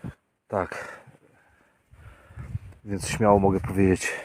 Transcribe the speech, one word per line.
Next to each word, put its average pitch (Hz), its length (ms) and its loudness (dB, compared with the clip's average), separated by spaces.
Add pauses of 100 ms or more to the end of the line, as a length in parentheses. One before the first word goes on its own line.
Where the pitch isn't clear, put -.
(480)
tak. - 520 -8 (1900)
Więc 101 220 -6
śmiało 104 320 4
mogę 95 200 2
powiedzieć 95 520 2 (140)